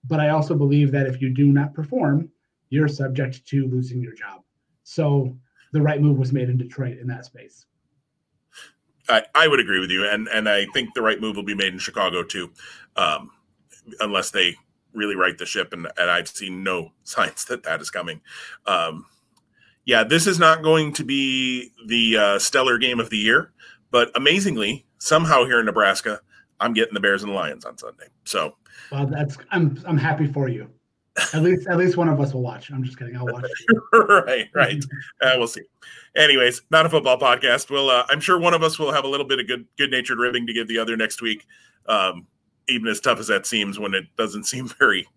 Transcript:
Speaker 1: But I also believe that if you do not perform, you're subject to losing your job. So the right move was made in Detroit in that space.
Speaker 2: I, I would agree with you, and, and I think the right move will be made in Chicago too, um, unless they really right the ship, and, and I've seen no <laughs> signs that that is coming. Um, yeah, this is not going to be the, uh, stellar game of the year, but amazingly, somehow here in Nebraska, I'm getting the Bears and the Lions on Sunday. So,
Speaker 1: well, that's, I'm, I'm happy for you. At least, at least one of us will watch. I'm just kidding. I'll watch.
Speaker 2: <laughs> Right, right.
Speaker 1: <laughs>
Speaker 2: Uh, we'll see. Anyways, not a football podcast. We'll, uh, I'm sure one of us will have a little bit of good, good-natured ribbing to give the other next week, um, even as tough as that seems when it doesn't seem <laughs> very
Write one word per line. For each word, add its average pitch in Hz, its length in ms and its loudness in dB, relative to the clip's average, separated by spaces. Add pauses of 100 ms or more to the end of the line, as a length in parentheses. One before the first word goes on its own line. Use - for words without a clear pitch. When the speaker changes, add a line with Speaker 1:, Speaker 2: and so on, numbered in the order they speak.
Speaker 1:
But 151 140 0
I 151 80 2
also 156 260 0
believe 143 380 4
that 139 140 0
if 127 160 -4
you 131 80 -2
do 139 160 4
not 143 260 4
perform, 160 580 -2 (380)
you're 147 200 0
subject 131 580 -6
to 139 220 0
losing 123 340 -4
your 113 100 -10
job. - 300 -16 (400)
So 143 520 -2 (380)
the 151 80 2
right 147 220 2
move 147 160 4
was 131 120 0
made 127 200 -2
in 123 80 0
Detroit 123 400 -8
in 120 80 -12
that 127 180 -10
space. - 400 -20 (1400)
Speaker 2:
I, 110 140 4 (120)
I 156 140 6
would 139 120 4
agree 98 200 0
with 92 100 -4
you, 92 160 0
and, 104 220 -2
and 110 180 -2
I 101 280 2
think 120 180 -4
the 127 80 -6
right 110 180 2
move 107 180 -6
will 101 60 -10
be 101 120 -6
made 98 180 -2
in 92 60 -14
Chicago 90 440 -4
too, 87 280 -8 (460)
um, 78 340 -2 (720)
unless 101 300 -2
they 90 260 -2 (360)
really 104 240 -6
right 92 220 0
the 87 80 -12
ship, 90 260 -6
and, 82 240 -12
and 87 140 0
I've 87 180 -2
seen 95 340 -12
no 90 360 -6
<laughs> - 60 -20
signs - 420 -4
that 123 160 -8
that 80 180 -6
is 73 80 -12
coming. 85 320 -10 (460)
Um, 82 400 -4 (800)
yeah, 113 180 4
this 160 220 2
is 180 120 0
not 160 240 6
going 156 320 4
to 156 100 -6
be 131 680 -2 (140)
the, 113 320 2
uh, 101 200 2
stellar 131 380 2
game 120 240 0
of 110 80 -4
the 113 100 -4
year, 113 340 2 (380)
but 120 240 2
amazingly, 143 680 0 (140)
somehow 156 460 2
here 123 160 2
in 110 60 0
Nebraska, 101 540 0 (400)
I'm 113 120 -2
getting 110 220 0
the 101 60 -2
Bears 98 220 0
and 104 100 -8
the 98 40 -4
Lions 76 280 -8
on 60 120 -16
Sunday. - 300 -18 (180)
So, 78 320 -6 (340)
Speaker 1:
well, 139 160 -4
that's, 143 300 -6 (140)
I'm, 156 360 0
I'm 160 120 0
happy 151 280 -2
for 139 220 -4
you. 107 220 -10 (640)
At 156 100 0
least, 180 260 2
at 175 80 0
least 180 200 2
one 165 120 2
of 143 120 2
us 135 120 -2
will 127 100 -4
watch. - 280 -10
I'm 131 120 -6
just 127 160 -8
kidding. 120 180 -12
I'll 123 100 -8
watch. 127 180 -8 (480)
Speaker 2:
<laughs> - 0 -
Right, 180 600 4
right. 135 280 2 (200)
Speaker 1:
<laughs> - 200 -8
Speaker 2:
Uh, 131 140 4
we'll 120 100 0
see. - 160 -10 (540)
Anyways, 135 540 4
not 160 160 6
a - 20 0
football 135 300 2
podcast. 123 520 2
We'll, 139 200 0
uh, 123 180 4
I'm 143 120 2
sure 180 180 2
one 170 160 4
of 160 80 2
us 156 160 0
will 147 140 -2
have 143 120 0
a 135 40 -4
little 139 180 -4
bit 131 140 -2
of 113 60 -6
good, 123 200 -6 (120)
good-natured 131 400 -2
ribbing 120 280 -2
to 117 60 -8
give 113 160 -4
the 113 100 -4
other 113 180 -2
next 110 260 -4
week, 107 240 -6 (400)
um, 95 400 0 (420)
even 113 200 -2
as 104 120 -4
tough 123 200 0
as 110 80 -10
that 101 180 0
seems 101 320 -4
when 101 160 -6
it 95 100 -4 (120)
doesn't 107 280 -4
seem 127 240 -6
<laughs> - 100 -18
very 101 280 2 (100)